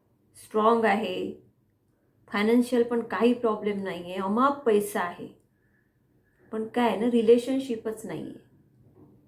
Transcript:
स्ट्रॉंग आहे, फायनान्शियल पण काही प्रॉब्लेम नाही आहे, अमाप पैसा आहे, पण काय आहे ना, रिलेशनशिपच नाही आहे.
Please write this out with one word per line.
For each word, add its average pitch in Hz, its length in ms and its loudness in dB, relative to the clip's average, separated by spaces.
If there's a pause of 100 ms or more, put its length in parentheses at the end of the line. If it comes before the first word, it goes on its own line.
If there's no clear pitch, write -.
(440)
स्ट्रॉंग 220 400 2
आहे, 196 500 -2 (960)
फायनान्शियल 233 540 2
पण 233 180 -2
काही 220 320 0
प्रॉब्लेम 208 500 -4
नाही 180 200 -8
आहे, 175 120 -12
अमाप 220 500 -2
पैसा 208 360 0
आहे, 175 440 -10 (1080)
पण 220 160 -8
काय 240 200 0
आहे 196 120 -2
ना, 240 100 4
रिलेशनशिपच 233 960 4
नाही 156 160 -10
आहे. - 220 -16 (840)